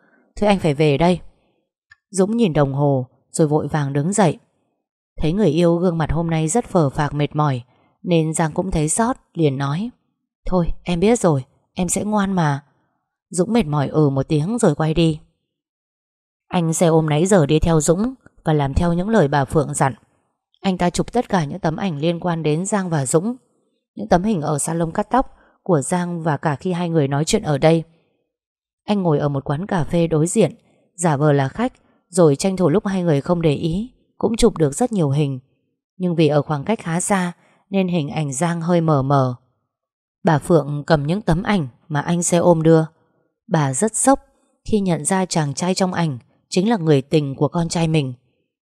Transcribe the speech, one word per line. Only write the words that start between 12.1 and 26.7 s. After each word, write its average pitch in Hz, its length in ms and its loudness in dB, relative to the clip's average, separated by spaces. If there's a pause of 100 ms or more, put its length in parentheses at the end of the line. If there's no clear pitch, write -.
mà." 147 300 0 (680)
Dũng 180 240 -2
mệt 233 120 2
mỏi 147 220 0
ừ 151 220 2
một 135 180 -2
tiếng 160 300 -2
rồi 180 180 2
quay 156 180 -2
đi. 160 260 0 (1300)
Anh 165 260 0
xe 170 140 2
ôm 160 220 4
nãy 151 160 2
giờ 190 200 4
đi 151 140 2
theo 165 220 4
Dũng 202 320 0 (320)
và 160 80 2
làm 139 200 0
theo 175 200 0
những 175 160 -2
lời 202 180 4
bà 143 180 0
Phượng 147 280 -2
dặn. 135 200 0 (680)
Anh 185 160 -2
ta 175 120 0
chụp - 240 -4
tất 240 160 -2
cả 175 160 0
những 180 140 -10
tấm 165 160 -2
ảnh 180 220 -6
liên 165 220 -2
quan 165 240 -4
đến 156 220 0
Giang 190 240 -4
và 151 160 0
Dũng, 185 300 0 (600)
những 208 140 -10
tấm 180 140 4
hình 208 180 0
ở 147 180 -2
salon 165 320 -4
cắt 208 180 -4
tóc - 280 -2 (260)
của 160 180 2
Giang 175 400 -4
và 160 160 -2
cả 147 180 -2
khi 185 160 -6